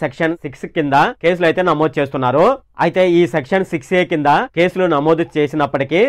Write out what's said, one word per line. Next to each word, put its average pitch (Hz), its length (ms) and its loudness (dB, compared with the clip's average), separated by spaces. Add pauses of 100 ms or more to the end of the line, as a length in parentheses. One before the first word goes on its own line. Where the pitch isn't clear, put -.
సెక్షన్ 160 420 -4
సిక్స్ 151 300 -12
కింద 143 200 -2 (280)
కేసులు 175 280 2
అయితే 175 100 -2 (100)
నమోదు 156 300 0
చేస్తున్నారు. 135 440 0 (380)
అయితే 180 200 0 (140)
ఈ - 20 4 (140)
సెక్షన్ 180 380 -2
సిక్స్ 156 280 -8
ఏ - 100 2
కింద 151 200 0 (260)
కేసులు 180 380 0
నమోదు 156 300 0 (120)
చేసినప్పటికీ 147 720 -2